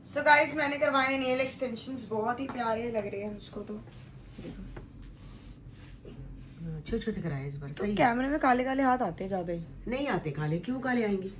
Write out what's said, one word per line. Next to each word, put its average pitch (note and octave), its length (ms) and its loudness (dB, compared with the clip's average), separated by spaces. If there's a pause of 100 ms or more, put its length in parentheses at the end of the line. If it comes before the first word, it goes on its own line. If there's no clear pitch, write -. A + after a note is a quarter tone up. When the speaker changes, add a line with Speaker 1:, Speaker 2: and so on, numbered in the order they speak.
Speaker 1:
So C#4+ 200 -2
guys, D4 300 8
मैंने C#4+ 220 2
करवाए C4+ 400 4
nail C4 240 2
extensions, B3+ 680 -4
बहुत A3+ 300 0
ही C4+ 60 -2
प्यारे A#3 460 0
लग G#3 160 0
रहे G3 140 -6
हैं G#3 120 -6
मुझको - 280 -10
तो। G#3 120 -8
देखो। - 1080 -12 (1800)
Speaker 2:
हाँ, D#3 160 -6
छोटे A3+ 180 -2
छोटे G3+ 220 -2
कराए C#3 260 -2
इस C#3 100 -6
बार, C#3+ 120 -8
Speaker 1:
तो D3+ 60 -8
Speaker 2:
सही G#3 160 0
है। G#3 60 2
Speaker 1:
camera B3+ 300 6
में D4 120 2
काले B3+ 240 6
काले C4+ 200 2
हाथ B3+ 140 6
आते F#3+ 260 -2
हैं F#3+ 60 -4
ज्यादा F3+ 240 -2
ही। E3+ 80 -4 (260)
Speaker 2:
नहीं C4+ 200 0
आते F3+ 240 0
काले, D3+ 280 0
क्यों B3+ 200 -2
काले B3 240 2
आएंगे? G3 360 0